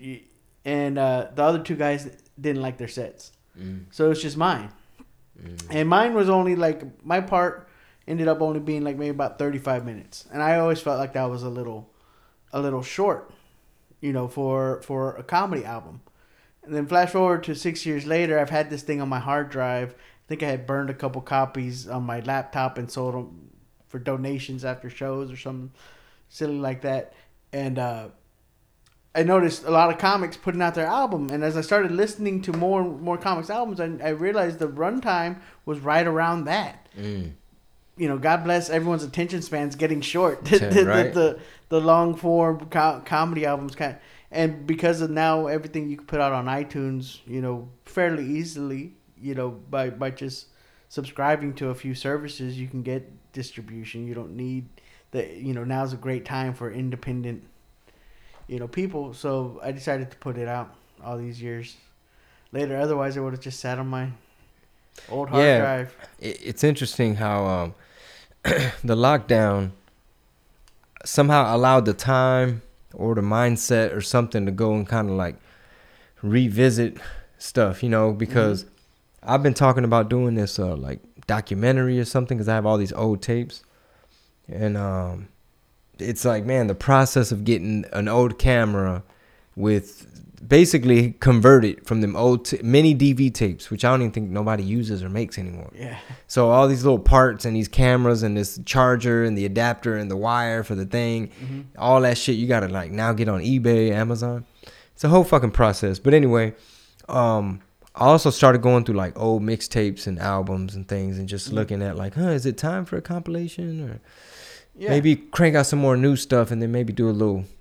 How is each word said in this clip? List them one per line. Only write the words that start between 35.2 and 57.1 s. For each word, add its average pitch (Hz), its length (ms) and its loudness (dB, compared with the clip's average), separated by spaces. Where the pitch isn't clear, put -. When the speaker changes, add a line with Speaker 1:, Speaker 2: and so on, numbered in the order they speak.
Speaker 1:
was 147 140 -6
right 151 260 0
around 165 400 -2
that. 170 420 -6
Speaker 2:
Mm. 98 340 -8
Speaker 1:
You 165 100 -2
know, 139 100 -4
God 160 240 0
bless 175 280 -2
everyone's 165 340 -2
attention 170 380 -6
spans 147 340 -6
getting 156 240 -2
short. 160 500 -2
<laughs> - 0 -
Speaker 2:
Yeah, 208 80 8
Speaker 1:
The, 196 160 0
the, 190 120 6
Speaker 2:
right. 220 280 2
Speaker 1:
the, 160 240 2
the 160 120 2
long 165 360 4
form 165 540 0
co-, 156 340 0
comedy 160 420 -2
albums 139 300 -4
kind, 143 220 -8
and 156 340 -2
because 165 340 0
of 160 100 -4
now 160 360 0
everything 151 420 -6
you 143 100 -8
can - 80 -20
put 151 140 -4
out 139 120 0
on 127 140 -4
iTunes, 135 800 -6
you 127 160 -8
know, 123 280 -6
fairly 170 420 -2
easily, 147 680 -8
you 135 160 -10
know, 127 180 -6
by, 131 400 -6
by 131 200 -6
just 131 360 -12
subscribing 143 640 -4
to 135 140 -8
a 127 60 -6
few 131 200 -8
services, 135 640 -8
you 127 80 -10
can 131 160 -10
get 131 260 -8
distribution. 117 760 -14
You 120 60 -10
don't 101 220 -14
need 127 320 -8
the, 92 200 -8
you 127 220 -10
know, 120 80 -8
now's 131 300 -6
a 127 40 -10
great 127 280 -8
time 131 280 -6
for 120 200 -10
independent, 123 720 -8